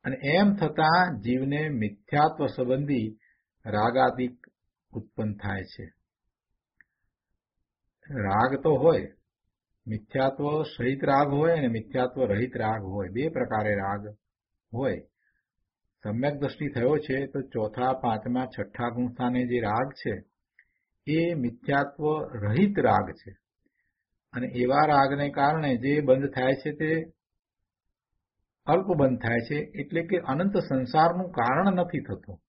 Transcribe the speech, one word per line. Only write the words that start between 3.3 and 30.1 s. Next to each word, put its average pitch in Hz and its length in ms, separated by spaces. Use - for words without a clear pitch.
રાગાદિક 123 720
ઉત્પન્ન 107 420
થાય 98 360
છે. - 140
રાગ 110 420
તો 160 140
હોય, 131 320
મિથ્યાત્વ 135 600
સહિત 131 380
રાગ 143 280
હોય 156 220
અને 139 160
મિથ્યાત્વ 123 500
રહિત 120 240
રાગ 110 280
હોય, 95 300
બે 127 160
પ્રકારે 165 460
રાગ 98 280
હોય. 117 280
સમ્યક 123 340
દ્રષ્ટિ 139 360
થયો 127 240
છે 135 200
તો 139 120
ચોથા, 127 480
પાંચમા, 123 460
છઠ્ઠા 120 480
ગુણ 123 180
સ્થાને 127 340
જે 120 140
રાગ 113 320
છે 113 200
એ 156 120
મિથ્યાત્વ 139 680
રહિત 156 360
રાગ 107 360
છે. - 180
અને 127 220
એવા 135 320
રાગને 143 440
કારણે 147 460
જે 135 240
બંધ 135 320
થાય 131 280
છે 151 120
તે 156 180
અલ્પ 185 200
બંધ 127 240
થાય 117 260
છે, 147 100
એટલે 160 300
કે 175 100